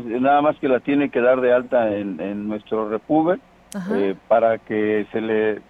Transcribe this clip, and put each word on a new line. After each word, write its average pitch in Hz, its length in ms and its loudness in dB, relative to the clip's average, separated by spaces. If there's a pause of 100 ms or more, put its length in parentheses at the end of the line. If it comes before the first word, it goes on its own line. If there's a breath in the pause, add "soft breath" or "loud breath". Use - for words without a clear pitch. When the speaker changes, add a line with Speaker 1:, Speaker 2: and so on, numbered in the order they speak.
Speaker 1:
nada 131 380 2
más 147 160 0
que 147 100 -2
la 127 120 2
tiene 143 280 0
que 123 140 -2
dar 127 180 4
de 123 140 4
alta 123 340 0
en, 101 320 -4
en 104 280 -6
nuestro 107 420 -4
Repube, 156 480 0 (340)
Speaker 2:
Ajá. 185 240 -6
Speaker 1:
eh, 98 180 0 (140)
para 113 300 4
que 107 520 -2
se 113 120 -4
le, 110 460 -2